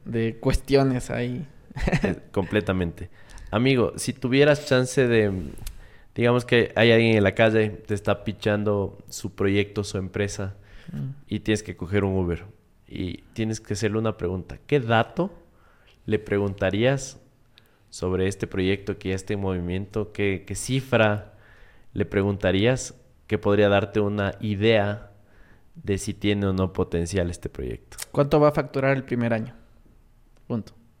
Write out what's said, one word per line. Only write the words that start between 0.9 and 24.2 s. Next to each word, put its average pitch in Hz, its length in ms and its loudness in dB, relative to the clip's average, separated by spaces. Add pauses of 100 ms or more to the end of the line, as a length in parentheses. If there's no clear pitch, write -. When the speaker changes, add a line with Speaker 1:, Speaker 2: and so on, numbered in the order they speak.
Speaker 1:
ahí. 123 360 -6 (280)
<laughs> - 280 0
Speaker 2:
Eh, 190 120 0 (160)
completamente. 92 800 -2 (400)
Amigo, 120 460 2
si - 160 -4
tuvieras 143 520 4
chance 127 420 2
de, 110 240 4 (840)
digamos 120 280 2
que 120 320 4
hay 117 160 8
alguien 113 240 6
en 104 80 6
la 98 120 2
calle, 110 340 4
te - 240 -8
está 101 300 -2
pitchando 104 720 -2 (120)
su - 260 -12
proyecto, 101 480 0
su 101 160 -6
empresa, 98 560 -6 (340)
Speaker 1:
Mm. - 200 -10 (180)
Speaker 2:
y 107 140 -4
tienes 107 220 0
que 90 120 -10
coger 95 300 0
un 95 120 0
Uber, 85 280 -2 (420)
y - 300 -8 (160)
tienes 110 260 -4
que - 140 -10
hacerle 104 240 -2
una 113 200 -2
pregunta. 87 400 -6 (100)
¿Qué 143 120 2
dato 117 540 0 (720)
le 104 120 0
preguntarías 101 1040 -2 (680)
sobre 92 380 -2
este 98 200 -4
proyecto 95 500 -2
que - 120 -6
ya 92 60 -2
está 95 180 -6
en 101 80 -4
movimiento? 95 720 -4
¿Qué, 98 340 -2
qué 98 80 -8
cifra 113 800 0 (580)
le 101 140 -4
preguntarías 101 880 0 (320)
que 107 100 0
podría 101 300 4
darte 101 320 2
una 101 400 0